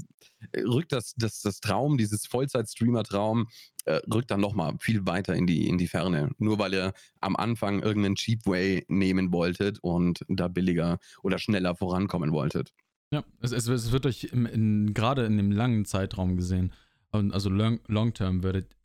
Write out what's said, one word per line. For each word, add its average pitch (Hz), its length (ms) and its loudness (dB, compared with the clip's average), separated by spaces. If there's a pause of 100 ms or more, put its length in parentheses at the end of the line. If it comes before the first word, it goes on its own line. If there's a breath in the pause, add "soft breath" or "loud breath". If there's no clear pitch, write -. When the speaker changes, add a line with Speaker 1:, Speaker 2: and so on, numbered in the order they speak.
(520 loud breath)
Speaker 1:
äh, - 100 -4
rückt 123 320 0
das, 120 220 -6
das, 113 260 -4
das - 180 -2
Traum, 123 400 0
dieses 107 260 -2
Vollzeit-Streamer-Traum, 113 1200 0 (380 loud breath)
äh, 78 140 0 (120)
rückt 113 200 0
dann 101 100 2
nochmal 101 380 0
viel 107 260 0
weiter 90 300 0
in 87 100 2
die, 80 220 2
in 90 100 0
die 87 100 2
Ferne. 82 520 0
Nur 107 180 2
weil 98 160 0
ihr 95 200 -2 (280 loud breath)
am 95 140 0
Anfang 101 480 -2
irgendeinen 104 320 2
Cheap 113 320 -2
Way 92 400 2
nehmen 92 440 2
wolltet 90 460 0
und 87 500 0
da 90 200 0
billiger 87 500 0 (240 loud breath)
oder 92 160 0
schneller 90 380 0
vorankommen 90 560 0
wolltet. 73 420 -2 (400)
Speaker 2:
Ja, 147 100 -2 (180)
es, 120 100 -2
es, 113 160 -2
es 117 240 0
wird 131 160 2
euch - 160 -2
im, 123 240 0
in, 107 480 2
gerade 120 320 2
in 107 100 2
dem 101 140 2
langen 110 340 2
Zeitraum 95 500 -2
gesehen, 92 380 0 (380 soft breath)
und 104 200 0
also 98 200 -2
long, 110 360 2
long 110 280 0
term 92 260 0
würdet, 92 440 -2